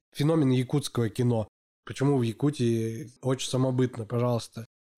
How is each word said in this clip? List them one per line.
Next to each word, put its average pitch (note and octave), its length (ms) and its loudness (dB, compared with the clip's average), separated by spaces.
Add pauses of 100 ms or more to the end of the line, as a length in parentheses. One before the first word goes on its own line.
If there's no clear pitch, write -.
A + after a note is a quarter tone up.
(140)
Феномен D3 380 2
якутского B2+ 580 0
кино. A#2 380 0 (380)
Почему C#3 320 0
в B2 60 2
Якутии A2+ 880 -2 (100)
очень C3 280 -4
самобытно, B2+ 560 0
пожалуйста. A#2+ 600 -4 (320)